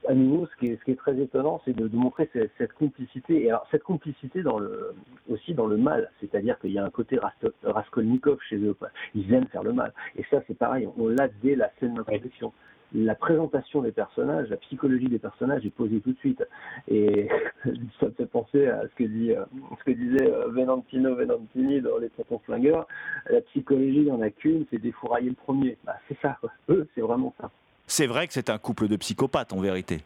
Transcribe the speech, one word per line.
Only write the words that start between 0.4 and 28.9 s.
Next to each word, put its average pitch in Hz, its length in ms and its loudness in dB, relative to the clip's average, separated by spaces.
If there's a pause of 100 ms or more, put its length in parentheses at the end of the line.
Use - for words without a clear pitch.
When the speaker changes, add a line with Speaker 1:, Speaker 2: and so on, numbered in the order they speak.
Speaker 1:
ce - 140 -18
qui 120 120 0
est, 110 40 -4
ce - 80 -16
qui 131 80 0
est 123 40 0
très 135 220 -2
étonnant, 135 460 0
c'est 131 100 -2
de, 113 140 -2
de 107 80 -2
montrer 127 360 0
cette, 110 260 -2
cette 117 160 -4
complicité. 139 680 -2
Et 233 60 4
alors, 120 240 0
cette 151 100 2
complicité 156 600 -6
dans 110 180 0
le, 101 340 -8 (340)
aussi 123 240 -6
dans 120 140 0
le 107 100 2
mal, 139 440 2
c'est-à-dire 104 400 -2
qu'il 95 100 -4
y 98 80 -2
a 98 60 0
un 92 60 -4
côté 123 280 -2
Ras-, 107 140 -2 (320)
Raskolnikov 113 720 0 (100)
chez 110 100 -4
eux, 101 160 0
quoi. - 160 -10 (260)
Ils 98 180 0
aiment 127 140 4
faire 95 160 -6
le 113 80 0
mal. 120 200 -2 (240)
Et - 140 -8
ça, 139 160 4
c'est - 100 -8
pareil, 120 400 -2
on 113 120 0
l'a 131 180 2 (160)
dès 135 140 4
la 110 240 0
scène 120 140 -2
d'introduction. 113 580 -6 (420)
La 110 220 2
présentation 147 680 0
des 117 80 -2
personnages, 127 580 -2
la - 100 -6
psychologie 131 500 0
des 120 100 0
personnages 123 480 -2
est 98 80 -6
posée 113 240 0
tout 127 140 -2
de 131 60 -4
suite. - 280 -2 (400)
Et 104 420 2 (360)
<laughs> - 0 - (340)
ça 131 80 0
me 113 60 -4
fait 117 140 -4
penser 131 420 2
à 107 140 0
ce 110 120 -8
que - 80 -2
dit, 113 300 0
euh, 101 120 -2 (360)
ce - 40 -20
que 135 60 0
disait, 123 400 2
euh, 123 200 0
Venantino 127 680 0
Venantini 123 640 0
dans 117 180 0
Les 117 120 -4
Tontons 117 340 -8
Flingueurs. 135 420 2 (420)
La 120 120 6
psychologie, 135 560 2
il 151 80 6
n'y 143 80 2
en 113 100 -2
a 107 80 0
qu'une, 156 400 0
c'est 117 80 -4
défourailler 120 520 -2
le 127 40 -4
premier. 135 500 0
Bah, - 120 -8 (120)
c'est 143 140 -6
ça, 139 180 0
quoi. - 120 -8 (160)
Eux, 156 260 4
c'est 123 60 -4
vraiment 123 400 0
ça. - 100 -10 (360)
Speaker 2:
C'est 151 200 2
vrai 135 200 0
que - 60 -12
c'est 123 180 -2
un 107 80 0
couple 110 300 0
de 104 80 4